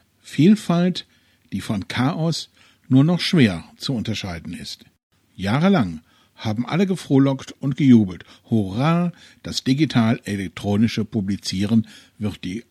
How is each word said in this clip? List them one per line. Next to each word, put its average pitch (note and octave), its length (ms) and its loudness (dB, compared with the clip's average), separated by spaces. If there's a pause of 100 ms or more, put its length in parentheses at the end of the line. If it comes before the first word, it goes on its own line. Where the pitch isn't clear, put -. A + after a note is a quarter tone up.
(220)
Vielfalt, F3 840 0 (440)
die G2 80 -6
von F#2+ 300 -6
Chaos D#3 600 -4 (360)
nur C3 160 6
noch E3 160 2
schwer G#2 460 2 (100)
zu - 180 -8
unterscheiden F#2+ 600 -8
ist. - 320 -16 (500)
Jahrelang A2+ 640 0 (380)
haben A2+ 280 -4
alle E3 200 0
gefrohlockt C#3 760 0
und C3+ 160 -4
gejubelt. A2 480 4 (240)
Hurra, C3 640 0 (280)
das - 220 -8
digital-elektronische A2 1400 0
Publizieren G2+ 840 -2 (300)
wird G2+ 260 -6
die F#2 280 -10